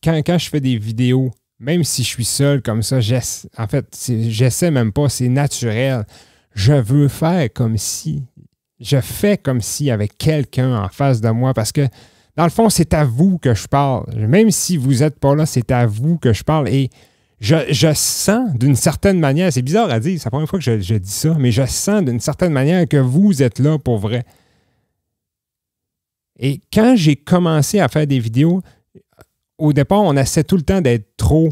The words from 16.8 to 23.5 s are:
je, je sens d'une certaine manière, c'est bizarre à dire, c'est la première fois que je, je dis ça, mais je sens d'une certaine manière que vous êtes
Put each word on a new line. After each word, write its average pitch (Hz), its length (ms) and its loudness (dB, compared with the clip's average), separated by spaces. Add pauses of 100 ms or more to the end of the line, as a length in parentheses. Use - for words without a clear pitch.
je, 113 160 2 (140)
je 127 240 2
sens 220 600 -2
d'une 127 220 2
certaine - 440 0
manière, 156 320 0
c'est 123 100 -2
bizarre 175 280 0
à 113 100 0
dire, 170 180 -4
c'est - 80 -8
la 113 40 -4
première 147 180 -4
fois 196 100 -4
que 156 60 -6
je, 113 160 0
je 95 140 -2
dis 98 160 -4
ça, 160 280 0
mais 123 140 2
je 135 140 2
sens 202 360 -2
d'une 120 180 -2
certaine 160 320 -2
manière 147 360 2
que 147 80 0
vous 143 460 2
êtes 123 160 0